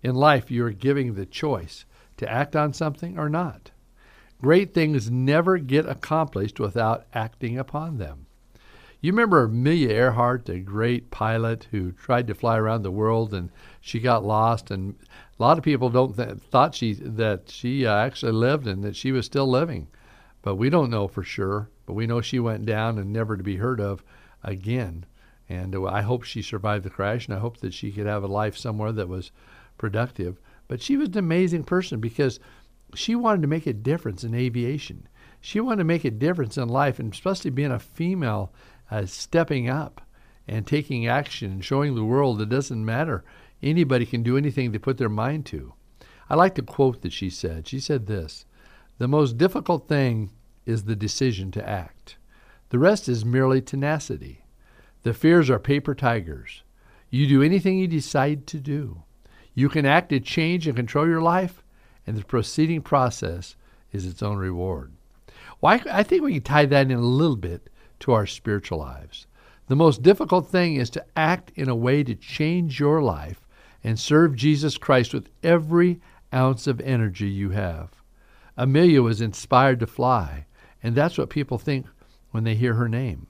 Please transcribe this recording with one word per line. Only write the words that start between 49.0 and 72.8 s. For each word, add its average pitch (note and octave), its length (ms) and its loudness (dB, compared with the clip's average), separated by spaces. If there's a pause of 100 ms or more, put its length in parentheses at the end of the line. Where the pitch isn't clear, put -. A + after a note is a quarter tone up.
most C3+ 300 2
difficult F3+ 500 0
thing A#2+ 440 0 (340)
is G#2+ 200 -2
the A2 100 -2
decision G2+ 560 -2
to F#2+ 180 -8
act. - 480 -10 (520)
The B2 100 0
rest G3 280 4
is A#2 160 0
merely C3 380 2
tenacity. C3+ 840 -6 (580)
The A#2 100 -2
fears D#3+ 380 6
are A#2 80 4
paper C#3+ 340 0
tigers. G2+ 720 -4 (480)
You C3+ 160 2
do C3+ 160 8
anything F#3 340 4
you F#3 100 0
decide D3 600 -2
to D#3+ 100 -10
do. C3+ 460 -8 (500)
You C3 160 2
can C#3+ 160 0
act D#3 240 4
to C#3 100 2
change E3 460 -2
and C#3 100 0
control B2 320 0
your E3 140 2
life, F3 420 0 (440)
and G#2+ 100 -4
the G2+ 80 -6
proceeding D#3 560 0
process A2+ 720 -2 (360)
is F#2 160 -6
its F2+ 160 -8
own G#2 140 -2
reward." F2+ 560 -6 (680)
Well, G3+ 240 6
I, A3+ 140 -2
I - 20 2
think E4 220 2
we C#4+ 100 0
can C#3+ 80 -2
tie D3 240 4
that C#3 240 4
in B2+ 80 0
a A#2+ 40 0
little C3 340 2
bit F2+ 340 -8 (300)
to B2+ 140 2
our G#2+ 120 4
spiritual G2+ 520 -4
lives. C2 500 -12 (400)
The C3 80 2
most D3+ 260 6
difficult F#3 460 4
thing F3 280 2
is A#2+ 160 0
to - 140 -10 (120)
act D#3+ 380 2
in C#3 120 -2
a B2+ 80 0
way B2+ 260 2
to B2 140 -2
change D#3+ 640 -2
your D3 220 4